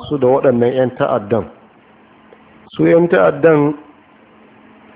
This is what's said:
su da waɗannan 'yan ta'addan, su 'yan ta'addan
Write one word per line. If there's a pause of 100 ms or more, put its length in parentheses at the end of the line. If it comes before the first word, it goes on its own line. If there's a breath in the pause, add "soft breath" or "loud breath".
su
da
waɗannan
'yan
ta'addan, (1300)
su
'yan
ta'addan (1200)